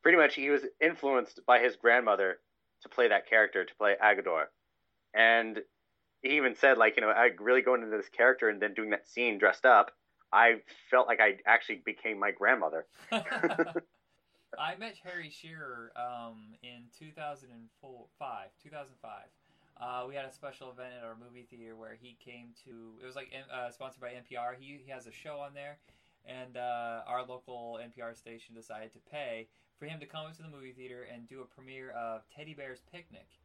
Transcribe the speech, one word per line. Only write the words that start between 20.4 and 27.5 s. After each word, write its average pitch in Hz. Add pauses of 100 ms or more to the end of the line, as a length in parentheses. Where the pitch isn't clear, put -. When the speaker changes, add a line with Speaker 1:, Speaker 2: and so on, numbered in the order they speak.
Speaker 2:
event 123
at 120
our 113
movie 120
theater 113
where 110
he 120
came 120 (100)
to, 113 (100)
it -
was, 127
like, 131
M-, 135 (100)
uh, 123
sponsored 131
by 123
N 123
P 127
R. 120
He, 139
he 135
has 127
a 113
show 151
on 143
there, 143 (460)
and, 127
uh, 120
our 123
local 123